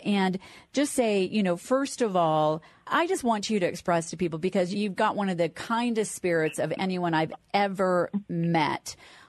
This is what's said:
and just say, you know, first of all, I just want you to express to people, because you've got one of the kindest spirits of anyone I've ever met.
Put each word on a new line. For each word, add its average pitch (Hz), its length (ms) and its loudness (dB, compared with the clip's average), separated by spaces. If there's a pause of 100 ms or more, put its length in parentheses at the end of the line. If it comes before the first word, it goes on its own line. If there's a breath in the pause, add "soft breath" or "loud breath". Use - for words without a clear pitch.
and 190 320 0 (360 loud breath)
just 285 200 0
say, 214 300 2
you 214 180 0
know, 180 160 2
first 269 440 -2
of 208 140 0
all, 156 460 4 (240 loud breath)
I 330 220 0
just 359 160 -2
want 220 260 0
you 214 120 2
to 175 40 2
express 165 440 0
to 170 80 -10
people, 165 220 -2
because 180 340 0
you've 202 220 -4
got 208 200 0
one 202 140 -2
of 180 80 -2
the 165 100 2
kindest 226 640 -2
spirits 160 460 0
of 156 180 -2
anyone 180 360 -2
I've 160 180 0 (220)
ever 190 580 2 (160)
met. 165 720 0 (320 loud breath)